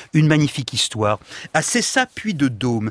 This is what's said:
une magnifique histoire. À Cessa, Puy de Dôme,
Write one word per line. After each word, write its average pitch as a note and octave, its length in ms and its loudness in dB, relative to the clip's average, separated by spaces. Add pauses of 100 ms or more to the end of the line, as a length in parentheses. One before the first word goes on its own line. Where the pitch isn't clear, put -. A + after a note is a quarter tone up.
(140)
une D#3 140 6
magnifique D3 440 2
histoire. G#2+ 480 0 (340)
À D#3 80 2
Cessa, B3 440 0
Puy - 280 -6
de C#3 140 2
Dôme, A2+ 440 -2